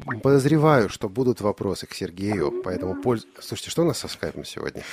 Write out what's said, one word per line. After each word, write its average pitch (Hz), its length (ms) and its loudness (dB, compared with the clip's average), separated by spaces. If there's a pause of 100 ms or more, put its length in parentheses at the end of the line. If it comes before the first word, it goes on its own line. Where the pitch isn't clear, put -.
(220)
подозреваю, 143 680 6
что - 180 -6
будут 123 340 0
вопросы 101 460 -2
к - 60 -16
Сергею, 90 680 -2
поэтому 92 380 -4
польз-, 120 240 0 (140)
слушайте, - 320 -10
что 160 120 0
у - 20 4
нас 151 140 0
со - 100 -10
скайпом - 340 -8
сегодня? - 500 -10